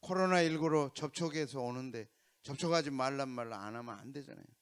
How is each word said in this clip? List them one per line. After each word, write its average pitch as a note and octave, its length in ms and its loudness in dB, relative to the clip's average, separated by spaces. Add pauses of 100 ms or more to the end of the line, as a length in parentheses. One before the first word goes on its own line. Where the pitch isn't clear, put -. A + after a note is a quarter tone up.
코로나 F#3 420 4
일구로 D#3 520 4
접촉해서 D3 680 -4
오는데 B2 480 -6 (340)
접촉하지 D#3+ 480 2
말란 C3+ 400 0
말을 A#2+ 240 -6
안 G#2 200 -8
하면 A#2 240 -10
안 B2 140 -14
되잖아요. C3+ 320 -14 (160)